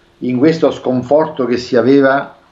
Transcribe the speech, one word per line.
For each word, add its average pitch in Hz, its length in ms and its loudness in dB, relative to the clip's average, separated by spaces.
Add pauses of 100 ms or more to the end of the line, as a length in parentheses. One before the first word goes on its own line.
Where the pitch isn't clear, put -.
(180)
in 123 200 -4
questo 147 320 2
sconforto 131 760 -2
che 120 100 -2
si - 200 -6
aveva 131 580 2 (180)